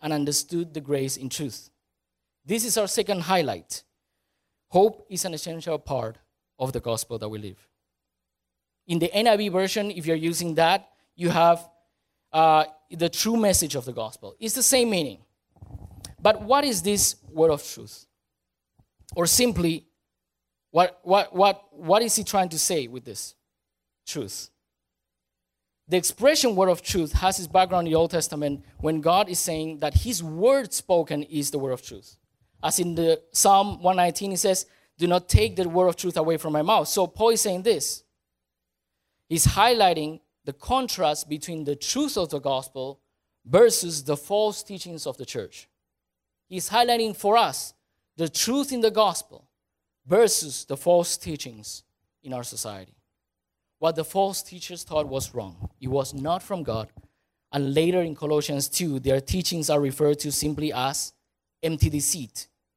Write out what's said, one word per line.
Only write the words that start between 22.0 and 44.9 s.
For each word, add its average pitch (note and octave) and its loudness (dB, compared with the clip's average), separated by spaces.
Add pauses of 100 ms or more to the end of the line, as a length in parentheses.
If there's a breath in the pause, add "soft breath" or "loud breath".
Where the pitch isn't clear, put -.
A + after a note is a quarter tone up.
is A#3 0
he G3+ -2
trying F#3 0
to D#3 -6
say D3 -2
with A#2+ -14
this - -14 (720)
truth? - -10 (1400)
The F3+ 2
expression B3 2
word F#3 4
of E3+ 0
truth E3 -2
has F#3 2
its F3 -10
background F3+ 2
in D#3+ 0
the D#3+ 4
Old E3 4
Testament D3 -4 (140 soft breath)
when D#3 -2
God F3+ 2
is E3+ -4
saying D#3+ -6
that D3 -4
his G3+ 0
word G#3 2
spoken D#3 0
is D3 -4
the D3 -4
word C3+ -2
of B2 -4
truth. - -20 (420)
As D3+ 0
in F3 -2
the E3 2 (100)
Psalm G3 4
one F3+ 2
nineteen, F3+ 0
he F3+ -4
says, F#3 0 (320 soft breath)
"Do E3+ 0
not F3+ 2
take A3 4
the F3 0
word F3+ 4
of E3+ 2
truth F3 -4
away D#3+ 0
from - -4
my D3+ 0
mouth." G3 2
So F#3+ 2
Paul A3+ 2
is A3 2
saying F#3 -2
this. F#3 -2 (1300)
He's D#3+ 2
highlighting F#3 4 (240)
the C#3 -8
contrast F#3 -2
between D#3 -8
the C#3+ -4
truth C4+ -4
of E3+ -4
the C#3+ -6
gospel C3+ -6 (440)
versus E3+ 4
the C#3+ -2
false G#3 -2
teachings F3 -12